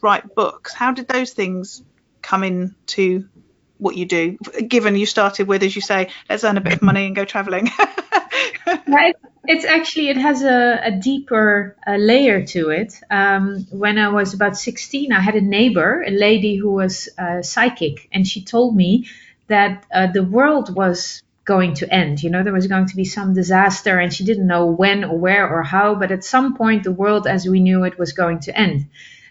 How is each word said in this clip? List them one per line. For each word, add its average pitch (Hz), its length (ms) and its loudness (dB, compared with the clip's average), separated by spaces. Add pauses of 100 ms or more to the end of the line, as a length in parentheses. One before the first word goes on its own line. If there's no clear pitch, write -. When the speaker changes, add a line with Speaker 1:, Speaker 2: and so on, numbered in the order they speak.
Speaker 1:
write 202 320 0
books. - 380 -4
How 247 200 -2
did 247 160 -10
those 254 240 -2
things 185 500 -6 (380)
come 190 240 -2
into 185 840 -4 (500)
what 185 180 -4
you 180 100 -6
do, 175 320 -2 (300)
given 214 260 2
you 202 120 0
started 202 420 0
with, 196 160 0
as 190 100 -2
you 202 80 -8
say, 190 260 -2 (220)
"Let's 214 140 -2
earn 208 120 2
a 196 40 -2
bit 175 140 -2
of - 80 -4
money 196 240 4
and 190 100 -6
go 196 80 -2
traveling"? 196 500 -4
<laughs> - 60 0 (1080)
Speaker 2:
Right. 302 300 4 (280)
It's 320 200 0
actually, 320 440 0
it 277 80 0
has 269 280 0
a, 240 400 4
a 226 80 -2
deeper, 214 920 0
uh, 202 120 -2
layer 214 500 4
to 160 240 -2
it. 156 240 -4 (160)
Um, 196 600 0
when 208 260 0
I 214 100 2
was 202 260 0
about 196 220 0
sixteen, 269 560 -6
I 196 60 4
had 202 160 2
a 214 60 2
neighbor, 202 680 2
a - 40 -6
lady 208 440 2
who 202 160 -2
was, 190 380 -2 (100)
uh, 175 240 -4
psychic, - 720 -2
and 190 120 0
she 190 200 -6
told 233 320 2
me 196 320 2 (400)
that, 202 440 0
uh, 185 140 2
the 190 160 0
world 240 520 2
was 180 480 -2 (220)
going 185 300 2
to - 180 -6
end. 147 300 0
You 165 80 -2
know, 185 140 0
there 202 80 -2
was 185 160 0
going 190 180 0
to 185 100 -6
be 190 80 -2
some 190 300 -2
disaster, 185 640 2
and 175 160 0
she 190 100 -6
didn't 202 220 0
know 175 200 2
when 196 360 2
or 165 160 -4
where 185 340 2
or 165 120 -2
how, 196 320 2
but 190 160 -2
at 190 100 -4
some 262 340 0
point 220 280 2
the 185 80 -2
world 202 340 0
as 185 220 -2
we 190 100 4
knew 185 240 4
it 180 160 -2
was 175 140 -4
going 170 280 -2
to - 160 -10
end. 151 300 0 (440)